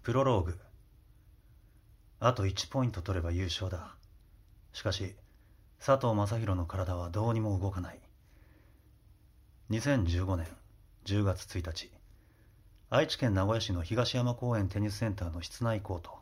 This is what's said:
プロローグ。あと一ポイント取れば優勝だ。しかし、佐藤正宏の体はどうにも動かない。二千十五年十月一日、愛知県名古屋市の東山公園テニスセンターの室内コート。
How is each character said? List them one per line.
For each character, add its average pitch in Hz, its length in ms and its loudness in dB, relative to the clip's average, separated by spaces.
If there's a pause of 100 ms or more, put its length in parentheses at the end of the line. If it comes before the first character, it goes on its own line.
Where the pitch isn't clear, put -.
プ 117 120 -2
ロ 131 100 4
ロ 123 160 6
ー 85 40 2
グ。 82 140 -4 (1600)
あ 117 100 6
と 110 140 0
一 92 220 -2
ポ 131 180 0
イ - 20 0
ン 113 40 0
ト 90 100 -6
取 92 160 -2
れ 85 40 0
ば 85 120 -2
優 90 120 0
勝 92 240 -4
だ。 85 260 -8 (760)
し - 100 -14
か 98 120 0
し、 92 200 -4 (640)
佐 135 240 2
藤 120 120 2
正 104 260 2
宏 101 180 0
の 87 80 0
体 90 300 -4
は 87 140 -6
ど 104 220 0
う - 20 0
に 113 80 0
も 104 180 0
動 98 100 0
か 92 120 -4
な 87 100 -8
い。 - 80 -18 (1700)
二 107 140 0
千 131 240 4
十 87 180 2
五 92 140 2
年 82 100 -4 (560)
十 101 220 2
月 92 180 0
一 - 180 -6
日、 82 300 -8 (1000)
愛 151 200 4
知 - 80 -6
県 117 160 2
名 95 100 4
古 107 120 2
屋 113 60 0
市 104 120 -2
の 85 100 -2
東 117 320 0
山 123 200 0
公 120 220 -2
園 95 120 0
テ - 100 -2
ニ 104 100 0
ス 101 100 -6
セ 113 100 0
ン 95 60 -2
タ 90 100 -6
ー 85 80 -6
の 85 80 -6
室 - 240 -6
内 110 160 0
コ 92 160 -6
ー - 20 -8
ト。 - 120 -14 (100)